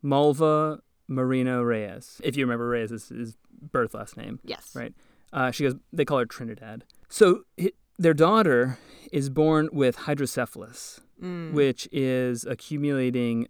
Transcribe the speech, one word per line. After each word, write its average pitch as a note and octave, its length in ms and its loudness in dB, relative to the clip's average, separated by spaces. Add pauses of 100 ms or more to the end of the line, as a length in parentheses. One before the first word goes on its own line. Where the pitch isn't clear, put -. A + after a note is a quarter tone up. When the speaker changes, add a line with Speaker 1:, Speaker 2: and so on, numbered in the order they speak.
Speaker 1:
Malva D3+ 800 2 (260)
Marina B2+ 560 0
Reyes. A2 600 -4
If A#2+ 120 -2
you C#3 100 0
remember A#2+ 220 -2
Reyes' A2+ 420 -6
his A#2 280 -12 (340)
birth A#2+ 220 -2
last A2 240 -14
name. A2 260 -12
Speaker 2:
Yes. - 320 -14
Speaker 1:
Right. A#2+ 180 -10 (380)
Uh, B2+ 200 0
she D3 120 -4
goes, C3+ 120 2 (180)
they D#3+ 120 0
call C#3+ 120 0
her A#2+ 80 2
Trinidad. A2+ 580 -14 (240)
So G3 360 6 (160)
hi-, F3+ 120 0 (260)
their E3 180 6
daughter D3+ 640 4 (360)
is C#3 160 -2
born D#3 420 2
with C3 260 2
hydrocephalus, B2+ 1000 -6 (220)
Speaker 2:
Mm. F3 300 -10
Speaker 1:
which C#3+ 400 2
is B2+ 540 -2
accumulating, B2+ 1040 -2